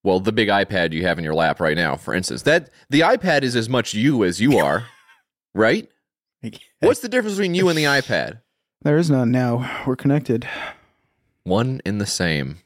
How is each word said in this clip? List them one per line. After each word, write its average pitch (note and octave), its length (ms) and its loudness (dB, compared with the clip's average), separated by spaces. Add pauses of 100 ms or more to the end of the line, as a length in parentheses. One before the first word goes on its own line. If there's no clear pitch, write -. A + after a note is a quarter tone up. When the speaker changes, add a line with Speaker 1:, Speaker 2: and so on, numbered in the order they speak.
Speaker 1:
well, F#2+ 160 2
the G#2+ 120 0
big A2 160 2
iPad F#2+ 440 0
you E2 140 -2
have E2 120 0
in E2+ 60 -8
your D#2 100 -2
lap D#2+ 260 0
right D#2 160 0
now, D#2+ 200 -2
for - 180 -8
instance. - 280 -4
That, D#3 260 2 (220)
the C#3+ 100 2
iPad F3 420 2
is B2 140 -2
as A2+ 140 -2
much A#2+ 240 -2
you A#2+ 300 2
as F2 160 0
you B2+ 180 4
are, D#2+ 260 0 (360)
Speaker 2:
<laughs> - 340 -20
Speaker 1:
right? A#2 340 0 (560)
Speaker 2:
I A2+ 60 -10
guess. - 100 -20 (200)
Speaker 1:
What's G3+ 200 2
the A#3+ 80 -10
difference G#3+ 280 -2
between F#3+ 180 -2
you F#3 160 2
and D#3+ 80 0
the D3+ 60 0
iPad? B2 560 -2 (420)
Speaker 2:
There D3+ 160 2
is E3 120 2
none B2+ 200 2
now. B2 560 -2
We're C3 100 0
connected. C#3 500 0 (1000)
Speaker 1:
One A#2+ 420 -2
and G#2 140 -4
the G#2 60 -4
same. D#2 600 -4